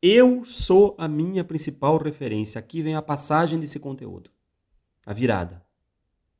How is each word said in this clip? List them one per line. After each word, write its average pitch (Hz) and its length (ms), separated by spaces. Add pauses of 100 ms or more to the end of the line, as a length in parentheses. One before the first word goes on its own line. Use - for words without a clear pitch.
eu 247 440
sou 202 540
a 160 100
minha 170 340
principal 156 540
referência. 117 600
Aqui 160 240
vem 156 120
a 156 80
passagem 156 560
desse 147 220
conteúdo, 117 500 (760)
a 104 80
virada, 95 520 (760)